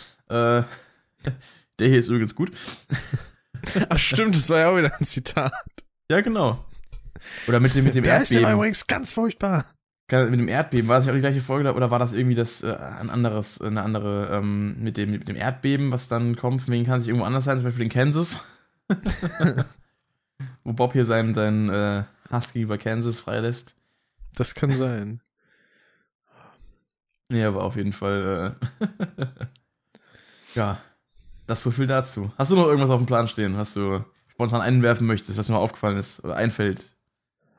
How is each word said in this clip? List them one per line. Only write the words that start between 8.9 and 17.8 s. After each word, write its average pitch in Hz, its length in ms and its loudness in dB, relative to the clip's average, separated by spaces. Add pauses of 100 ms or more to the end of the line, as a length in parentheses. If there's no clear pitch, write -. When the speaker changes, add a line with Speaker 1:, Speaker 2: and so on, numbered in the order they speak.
Speaker 2:
furchtbar. 196 520 -2 (440)
Speaker 1:
Kann, 127 220 2
mit 120 100 2
dem 120 80 0
Erdbeben, 123 400 0
war 120 80 6
das 131 80 4
nicht 135 80 2
auch 135 40 2
die 135 40 2
gleiche 139 200 2
Folge, 135 320 0
oder 123 180 0
war 120 100 2
das 120 120 0
irgendwie 123 220 2
das, 117 300 -2
äh, 110 100 -4
ein - 340 -10
anderes, 107 520 -2
eine 107 220 -4
andere, 101 540 -4
ähm, 104 460 -2
mit 110 140 -4
dem, 104 160 -2
mit - 160 -6
dem 101 80 -8
Erdbeben, 135 560 -2
was 123 160 -6
dann 120 280 0
kommt, 127 240 -2
von 123 140 -2
wegen 120 100 0
kann 127 140 0
es 117 60 -2
nicht 117 60 -4
irgendwo 117 140 0
anders 127 200 -2
sein, 135 140 0
zum 123 80 -2
Beispiel 120 180 -2